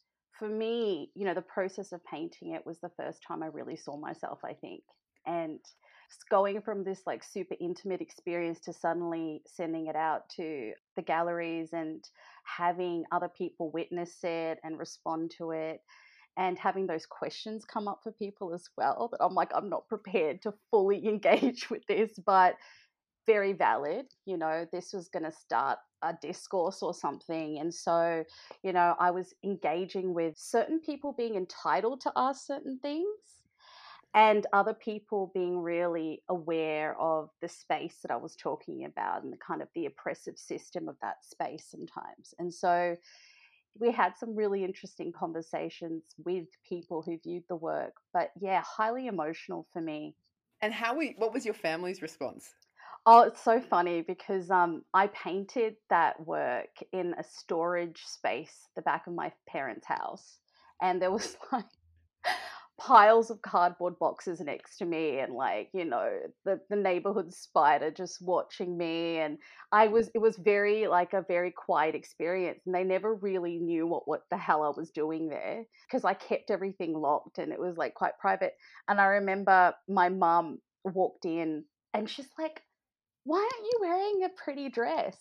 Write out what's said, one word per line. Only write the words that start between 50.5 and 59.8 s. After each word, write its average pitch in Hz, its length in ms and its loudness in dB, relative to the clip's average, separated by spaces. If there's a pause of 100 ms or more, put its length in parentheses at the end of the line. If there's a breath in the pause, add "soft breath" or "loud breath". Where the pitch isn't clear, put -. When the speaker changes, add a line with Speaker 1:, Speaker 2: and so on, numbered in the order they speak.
Speaker 2:
And 214 140 -2
how 233 220 -2
we, 311 200 -4
what 214 160 0
was 240 120 -4
your 208 100 -2
family's 180 480 -4
response? - 480 -8 (540 loud breath)
Speaker 1:
Oh, 233 180 12
it's 226 200 2
so 226 180 6
funny 175 420 2
because, 180 480 -4
um, 175 320 4 (120)
I 196 140 6
painted 202 640 -2 (160)
that 165 340 4
work 147 440 -2 (240)
in 175 260 -2
a 160 60 -8
storage 170 800 -4
space, - 720 -6
the 160 60 -8
back 160 260 -2
of 175 60 -6
my 156 180 -6 (160)
parents' 135 380 -8